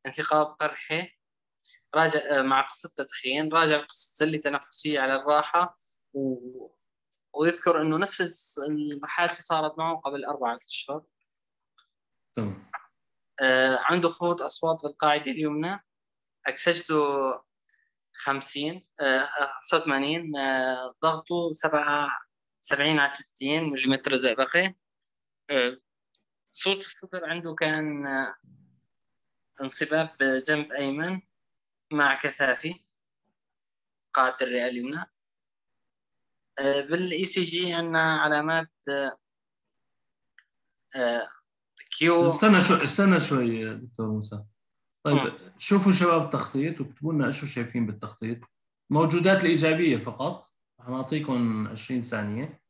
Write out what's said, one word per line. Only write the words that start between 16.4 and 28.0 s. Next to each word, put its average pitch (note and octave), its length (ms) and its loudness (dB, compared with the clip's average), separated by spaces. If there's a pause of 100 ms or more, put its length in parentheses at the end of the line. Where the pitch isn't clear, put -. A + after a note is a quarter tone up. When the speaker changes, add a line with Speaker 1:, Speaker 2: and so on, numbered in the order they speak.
Speaker 1:
أكسجته E3+ 500 0 (1200)
خمسين، C#3+ 720 -4 (120)
آه، D3+ 40 -2
آه، C#3 560 0
خمسة - 180 0
وثمانين، D3+ 600 -2
آه، C3 680 -2
ضغطه D#3+ 480 -2
سبعة، D3 580 -2 (520)
سبعين D3 380 0
على C#3 100 4
ستين D3 540 -4
مليمتر C3+ 520 0
زئبقي. C3 600 2 (720)
آه، B2+ 280 0 (760)
صوت G3 240 0
الصدر F#3 480 -6
عنده E3 300 -6
كان، D#3 520 -2